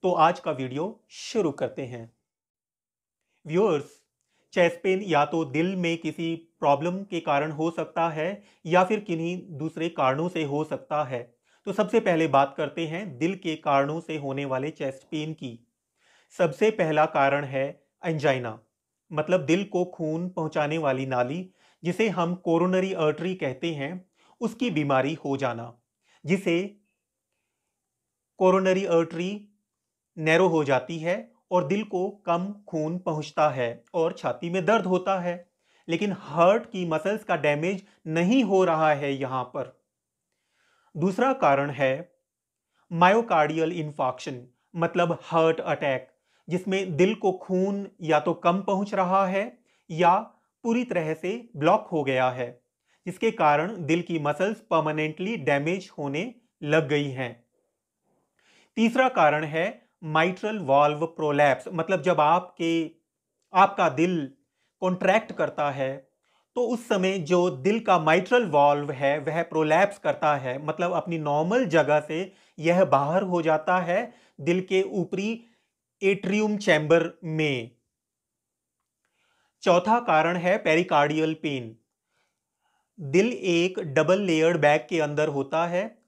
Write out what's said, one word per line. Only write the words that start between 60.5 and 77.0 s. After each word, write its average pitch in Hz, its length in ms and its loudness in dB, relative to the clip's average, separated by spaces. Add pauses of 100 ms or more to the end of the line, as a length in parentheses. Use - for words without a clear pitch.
वाल्व 147 480 4
प्रोलैप्स, 147 640 2
मतलब 170 320 -2
जब 165 200 0
आपके, 165 720 0 (600)
आपका 196 380 4
दिल 156 400 0 (500)
कॉन्ट्रैक्ट 185 520 0
करता 147 380 -2
है 135 240 -4 (600)
तो 247 100 -2
उस 233 220 -4
समय 190 340 0
जो 175 300 2
दिल 165 280 0
का 202 200 2
माइट्रल 180 480 2
वाल्व 143 460 4
है 139 260 0
वह 156 240 -4
प्रोलैप्स 156 560 2
करता 151 360 0
है, 131 300 -6
मतलब 175 280 -2
अपनी 165 260 -4
नॉर्मल 156 480 0
जगह 151 340 4
से 160 300 -8 (260)
यह 170 280 4
बाहर 139 380 2
हो 180 180 -2
जाता 160 380 0
है 175 200 -2 (400)
दिल 175 240 0
के 190 200 0
ऊपरी 196 460 -4 (720)
एट्रियम 202 560 0
चैम्बर 165 540 2 (140)